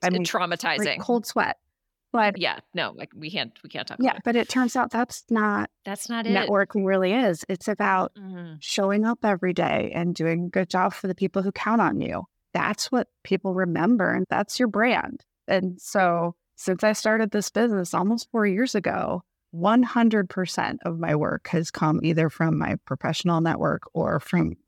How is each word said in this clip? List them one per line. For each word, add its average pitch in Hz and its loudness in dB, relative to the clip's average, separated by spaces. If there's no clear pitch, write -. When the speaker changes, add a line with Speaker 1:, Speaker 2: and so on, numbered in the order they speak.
Speaker 1:
I 185 2
Speaker 2:
it's 180 2
Speaker 1:
mean, 180 0
Speaker 2:
traumatizing. 170 0
Speaker 1:
like, 156 -2
cold 240 0
sweat. - -2
But 208 2
Speaker 2:
Yeah, 135 -2
no, 147 -4
like, - -12
we 156 -14
can't, 139 -8
we - -20
can't - -8
talk - -10
Speaker 1:
yeah, 254 4
Speaker 2:
about - -2
it. - -12
Speaker 1:
but 240 0
it 226 0
turns 254 0
out - 0
that's - -4
not 208 0
Speaker 2:
That's 196 -10
not 233 -6
it. 208 0
Speaker 1:
networking 196 2
really 190 2
is. 214 2
It's 190 -6
about 196 0
Speaker 2:
Mm-hmm. 180 -12
Speaker 1:
showing 202 0
up 233 0
every 185 2
day 160 0
and 170 -2
doing 165 -2
a - -8
good 185 0
job 185 0
for - -8
the 185 -2
people 190 -2
who 190 -2
count 226 0
on 156 2
you. - -4
That's 175 -4
what 254 0
people 190 -2
remember, 180 2
and 185 0
that's - -2
your 254 2
brand. 214 0
And 185 0
so 175 2
since 185 -2
I 214 6
started 220 2
this 208 -2
business 208 0
almost 202 0
four 220 2
years 202 2
ago, - -2
one 208 4
hundred 226 4
percent - -4
of 165 -4
my 165 0
work - -2
has 165 0
come 156 2
either 160 2
from 160 0
my 151 -2
professional 160 0
network 160 0
or 165 0
from 165 0